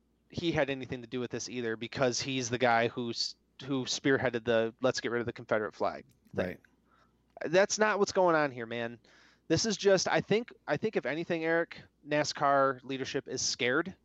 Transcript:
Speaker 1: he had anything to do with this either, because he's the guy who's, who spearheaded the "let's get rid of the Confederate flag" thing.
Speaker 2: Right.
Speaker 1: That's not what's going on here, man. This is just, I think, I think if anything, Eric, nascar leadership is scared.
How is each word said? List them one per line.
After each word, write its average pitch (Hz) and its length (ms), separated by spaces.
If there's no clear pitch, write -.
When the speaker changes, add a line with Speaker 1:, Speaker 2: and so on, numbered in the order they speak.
Speaker 1:
he 170 220
had 143 180
anything 127 320
to 120 60
do 127 120
with 120 100
this 117 200
either, 117 260
because 120 420
he's 131 300
the 120 100
guy 117 300
who's, - 460
who 131 200
spearheaded 120 600
the 113 360
"let's 127 200
get 113 100
rid 120 100
of 113 60
the 120 80
Confederate 107 400
flag" 82 300
thing. 90 120
Speaker 2:
Right. 90 120
Speaker 1:
That's 185 340
not 208 200
what's 202 140
going 180 240
on 147 160
here, 120 120
man. 117 340
This 160 180
is 214 100
just, 196 320
I 165 140
think, 220 280
I 151 120
think 214 180
if 160 80
anything, 160 400
Eric, 165 380
nascar 139 760
leadership 131 440
is 123 140
scared. 143 500